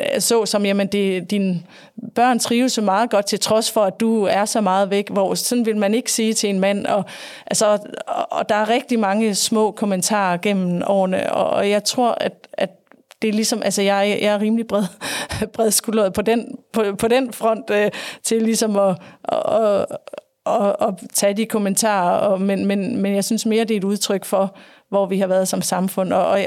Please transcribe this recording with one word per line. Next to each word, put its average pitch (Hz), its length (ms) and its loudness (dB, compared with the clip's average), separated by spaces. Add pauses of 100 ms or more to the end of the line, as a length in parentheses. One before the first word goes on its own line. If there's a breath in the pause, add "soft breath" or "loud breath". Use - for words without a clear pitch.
(180)
så 220 280 2
som, 202 200 0
jamen, 196 200 2
det, 190 440 -2
din 190 360 0 (480 loud breath)
børn 240 240 4
trives 240 340 2
så 226 100 -2
meget 202 280 2
godt, 202 160 2
til 202 140 -2
trods 220 300 2
for, 220 100 2
at 190 200 2
du 226 240 2
er 190 200 2
så 214 160 0
meget 190 300 2
væk, 202 200 -2
hvor 190 240 0
sådan 233 320 -2
vil 220 100 0
man 208 180 2
ikke 254 180 -2
sige 220 200 0
til 214 180 -2
en 190 100 0
mand. 202 260 0
Og, 196 180 0 (420 loud breath)
altså, 208 320 2 (280)
og, - 240 -4
og - 180 -2
der 220 60 2
er 214 140 0
rigtig 240 300 0
mange 208 360 0
små 214 360 2
kommentarer 196 640 0
gennem 180 500 0
årene, 190 460 0
og, - 180 0
og 202 200 0
jeg 208 140 0
tror, 240 360 0
at, - 320 -6
at - 180 -4 (520)
det 220 60 0
er 208 60 0
ligesom, 214 300 -2
altså, 202 180 0
jeg, 196 400 2
jeg 208 120 2
er 208 60 0
rimelig 226 260 0
bred, 202 180 0 (360 loud breath)
<laughs> - 340 -6
bredskuldret 214 580 0
på 208 100 -2
den, 226 360 -2 (140)
på, 226 100 0 (160)
på 233 100 0
den 247 240 2
front, 220 380 -2
øh, 208 200 2 (320 loud breath)
til 226 200 0
ligesom 220 340 0
at, 196 200 4 (320 loud breath)
at, - 100 0 (220)
at, 208 260 2 (600)
at, 202 340 2
at 185 140 0 (200)
tage 202 200 2
de 214 120 -2
kommentarer, 202 720 0
og, 202 220 2
men, 196 260 0
men, 196 300 -2
men 196 180 0
jeg 196 100 0
synes 220 220 -2
mere, 220 180 2
det 220 100 -2
er 208 40 0
et 180 60 -4
udtryk 202 400 -2
for, 196 320 -2 (320 loud breath)
hvor 196 180 0
vi 190 120 -2
har 196 80 0
været 185 220 2
som 185 140 -2
samfund. 190 500 -2
Og, 185 140 2
og, 196 200 2